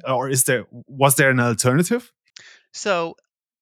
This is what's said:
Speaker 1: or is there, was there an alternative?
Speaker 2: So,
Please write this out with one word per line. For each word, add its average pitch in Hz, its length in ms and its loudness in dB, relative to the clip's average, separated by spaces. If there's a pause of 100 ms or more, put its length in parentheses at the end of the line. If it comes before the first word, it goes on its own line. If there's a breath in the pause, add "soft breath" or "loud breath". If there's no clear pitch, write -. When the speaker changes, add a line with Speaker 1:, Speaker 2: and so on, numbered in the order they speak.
Speaker 1:
or 131 220 -2
is 131 160 0
there, 123 260 -2
was 135 460 0
there 139 140 4
an 127 100 2
alternative? 131 720 0 (600 loud breath)
Speaker 2:
So, 170 420 -4 (480)